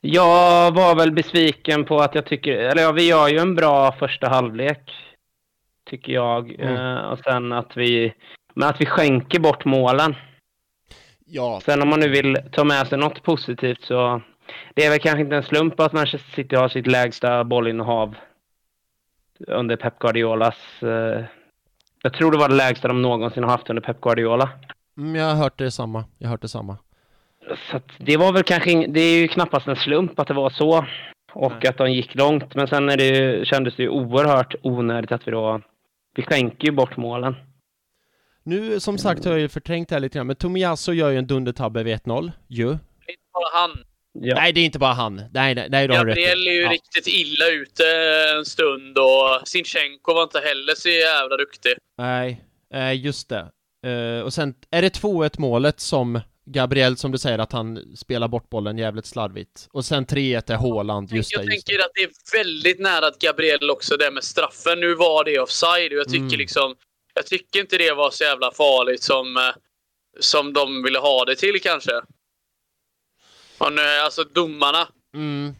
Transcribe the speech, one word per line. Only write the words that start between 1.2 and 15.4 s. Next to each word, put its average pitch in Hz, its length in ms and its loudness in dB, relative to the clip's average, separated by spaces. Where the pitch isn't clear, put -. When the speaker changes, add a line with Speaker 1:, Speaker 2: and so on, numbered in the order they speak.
Speaker 1:
på 151 160 2
att 143 140 2
jag 156 120 -2
tycker, 143 320 -4
eller 135 240 2
ja, 160 100 4
vi 170 160 4
gör 156 200 6
ju 151 100 2
en 180 160 2
bra 139 440 4
första 135 300 -4
halvlek, 127 640 -2
tycker 131 220 -10
jag. 120 480 -2
Speaker 2:
Mm. 127 160 -2
Speaker 1:
Eh, 127 220 -4
och 123 200 -6
sen 123 340 -2
att 120 240 -6
vi, 120 380 0
men 139 140 0
att 147 120 -2
vi 147 60 2
skänker 143 540 2
bort 151 240 2
målen. 135 500 2
Speaker 2:
Ja. 123 380 -6
Speaker 1:
Sen 143 180 2
om 143 60 2
man 151 120 4
nu 151 80 4
vill 135 280 2
ta 147 120 2
med 139 240 2
sig 139 100 -2
något 147 240 -2
positivt, 127 600 -4
så 123 380 0
det 151 100 4
är 151 60 4
väl 151 80 4
kanske 151 220 0
inte 147 160 0
en 139 60 0